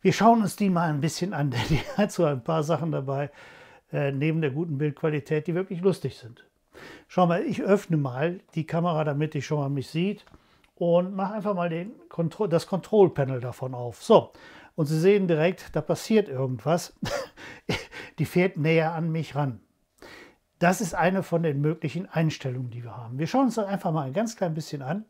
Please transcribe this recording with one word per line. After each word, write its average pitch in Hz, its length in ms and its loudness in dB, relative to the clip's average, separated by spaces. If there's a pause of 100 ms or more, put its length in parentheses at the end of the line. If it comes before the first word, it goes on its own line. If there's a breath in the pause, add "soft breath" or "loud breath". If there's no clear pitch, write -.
Wir 190 120 4
schauen 226 300 6
uns 185 140 -2
die 208 120 0
mal 170 220 2
ein 147 100 0
bisschen 170 320 -2
an, 143 180 0
<laughs> - 20 -4
denn 120 80 -4 (100)
die 156 100 4 (160)
hat 208 140 2
so 175 140 0
ein 143 180 0
paar 160 220 0
Sachen 160 260 -2
dabei, 139 400 -4 (600 loud breath)
äh, 147 180 0
neben 156 300 0
der 151 100 0
guten 151 280 -4
Bildqualität, 151 680 -2
die 170 80 -2
wirklich 185 260 -4
lustig 175 380 0
sind. - 260 -20 (640 loud breath)
Schau 180 180 4
mal, 170 160 2
ich 262 200 -4
öffne 196 340 2
mal 143 440 -2 (140)
die 156 120 -2
Kamera, 165 380 0
damit 147 280 -2
die 147 80 -4
schon 147 200 -2
mal 139 100 -2
mich 139 180 -4
sieht, 190 380 -2 (480 soft breath)
und 180 420 2
mach 190 140 -2
einfach 208 240 -2
mal 175 160 -2
den 175 220 -6 (180)
Contro-, 170 380 -2
das 160 180 0
Control-Panel 147 760 2
davon 127 340 -8
auf. 120 280 -10
So, 196 300 6 (420 loud breath)
und 160 100 0
Sie 156 160 0
sehen 196 260 6
direkt, 170 480 2
da 160 60 0
passiert 202 480 2
irgendwas. 135 680 -2 (640 loud breath)
<laughs> - 600 -8
Die 151 80 0
fährt 185 320 0
näher 160 340 2
an 165 180 -4
mich 160 240 -4
ran. 135 260 -2 (960 loud breath)
Das 185 240 2
ist 175 120 -6
eine 185 280 2
von 165 200 0
den 143 200 0
möglichen 156 440 -2
Einstellungen, 131 640 -2
die 117 160 -12
wir 120 100 -14
haben. 120 240 -10
Wir 160 80 -2
schauen 262 200 2
uns 233 80 0
das 214 120 -2
einfach 190 240 -2
mal 156 160 -2
ein 131 60 -8
ganz 220 240 -2
klein 175 160 -2
bisschen 151 300 -8
an. 170 280 -6